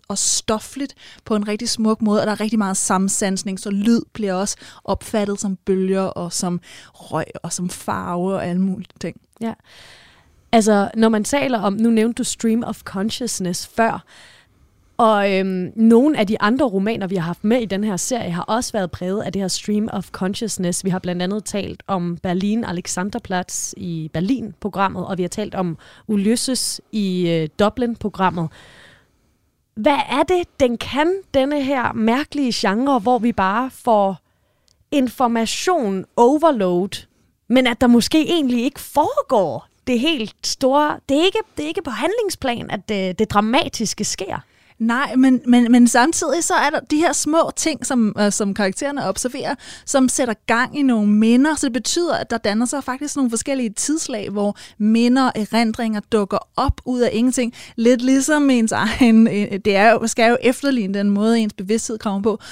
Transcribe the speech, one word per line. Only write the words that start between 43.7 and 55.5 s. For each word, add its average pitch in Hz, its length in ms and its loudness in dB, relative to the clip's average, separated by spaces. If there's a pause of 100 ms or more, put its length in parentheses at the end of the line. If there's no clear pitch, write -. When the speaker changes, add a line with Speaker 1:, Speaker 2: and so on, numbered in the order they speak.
Speaker 2:
sker? - 400 -8 (340)
Speaker 1:
Nej, 240 380 -2
men, 262 300 4
men, 240 260 6
men 240 160 8
samtidig 320 560 2
så 370 100 0
er 262 160 2
der 302 100 -2
de - 160 -2
her 320 160 4
små 302 440 0
ting, - 300 -4
som, 226 320 0
øh, 202 140 2
som 202 220 -2
karaktererne 240 500 -2
observerer, 254 500 -4 (320)
som 262 220 4
sætter 247 260 -2 (120)
gang 240 320 0
i 294 40 0
nogle 220 280 2
minder. 233 440 6
Så 294 120 -2
det 247 60 -2
betyder, 294 420 -2
at - 160 -4
der 233 80 -2
danner 220 280 0
sig 269 180 -6
faktisk 269 320 -8
nogle 262 140 0
forskellige 240 400 -2
tidslag, 269 600 -4
hvor 202 260 -2 (220)
minder 233 460 4
og 254 100 2
erindringer 220 640 -2